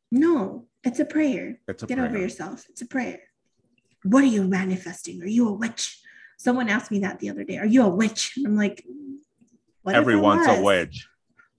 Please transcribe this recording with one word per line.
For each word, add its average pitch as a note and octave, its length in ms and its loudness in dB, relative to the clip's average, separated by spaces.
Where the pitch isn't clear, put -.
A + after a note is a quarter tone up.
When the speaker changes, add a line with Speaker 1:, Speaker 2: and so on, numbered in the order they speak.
Speaker 1:
No, B3+ 520 0
it's B3 160 -2
a D4 60 0
prayer. C4+ 600 -2
Speaker 2:
It's F#3+ 140 -10
a - 60 -8
Speaker 1:
Get B3+ 100 -4
over B3 120 -2
Speaker 2:
prayer. G#3+ 120 -4
Speaker 1:
yourself. - 480 -8
It's - 140 -18
a - 20 -10
prayer. A#3+ 340 -6
"What B3 200 6
are C#4 40 6
you G#3 160 2
manifesting? F#3 800 -4
Are F3+ 40 -10
you A#3+ 120 4
a G3+ 40 -2
witch?" - 460 -8
Someone B3 320 -2
asked G#3 220 -4
me G3+ 80 0
that G3 200 -4
the G3+ 120 -8
other G3+ 120 -10
day. - 140 -8
"Are G#3 80 -4
you A#3+ 160 6
a G#3 80 6
witch?" G3+ 480 -2
And C#4 80 -2
I'm G#3 100 2
like, G#3 300 -2
"What - 140 -2
if - 20 4
I A#2 40 6
Speaker 2:
Everyone's G#2 440 4
a - 60 6
Speaker 1:
was?" - 20 0
Speaker 2:
witch. F2+ 440 0